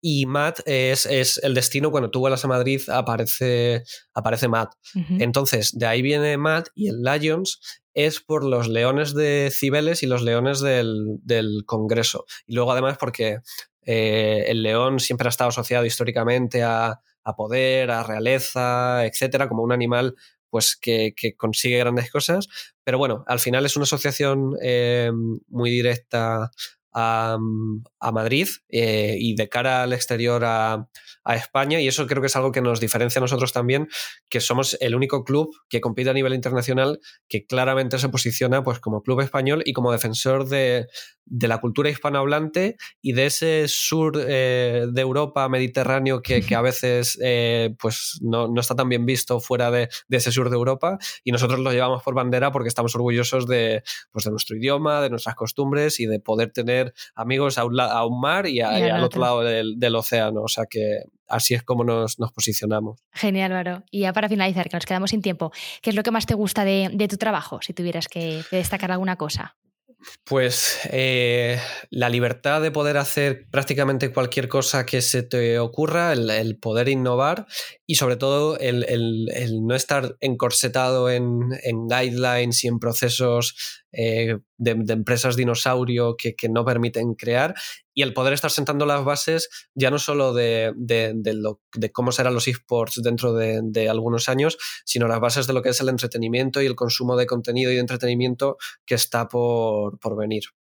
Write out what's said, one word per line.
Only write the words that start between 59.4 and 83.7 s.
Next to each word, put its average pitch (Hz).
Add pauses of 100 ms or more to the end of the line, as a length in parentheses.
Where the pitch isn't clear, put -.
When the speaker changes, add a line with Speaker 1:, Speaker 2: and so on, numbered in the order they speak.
Speaker 1:
del, 113
del 120
océano, 110
o 113
sea 113
que 107 (280)
así 117
es 123
como 120
nos, 117
nos 113
posicionamos. 107 (120)
Speaker 2:
Genial, 190
Álvaro. 180
Y 202
ya 185
para 196
finalizar, 190
que 175
nos 165
quedamos 190
sin 214
tiempo, 165 (300)
¿qué -
es 214
lo 208
que 233
más 220
te 233
gusta 208
de, 196
de 202
tu 196
trabajo, 208
si 180
tuvieras 170
que, 160
que 185
destacar 185
alguna 185
cosa? - (680)
Speaker 1:
Pues, 127 (120)
eh, 123 (300)
la 123
libertad 120
de 160
poder 147
hacer 139
prácticamente 135
cualquier 127
cosa 131
que 127
se 123
te 120
ocurra, 156
el, 117
el 110
poder 117
innovar 135 (400)
y -
sobre 127
todo 143
el, 123
el, 113
el 113
no 117
estar 131
encorsetado 127
en, 123 (140)
en 117
guidelines 123
y 123
en 120
procesos, 120 (100)